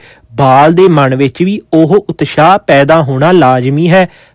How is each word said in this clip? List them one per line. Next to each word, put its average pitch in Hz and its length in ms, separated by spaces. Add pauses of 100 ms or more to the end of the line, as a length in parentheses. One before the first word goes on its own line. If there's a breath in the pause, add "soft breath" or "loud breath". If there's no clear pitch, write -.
(340 soft breath)
ਬਾਲ 139 380
ਦੇ 185 160
ਮਨ 139 280
ਵਿੱਚ 135 260
ਵੀ 196 180 (120)
ਉਹ 160 360
ਉਤਸ਼ਾਹ 180 500
ਪੈਦਾ 151 440
ਹੋਣਾ 139 300
ਲਾਜ਼ਮੀ 139 580
ਹੈ। 180 180 (260 soft breath)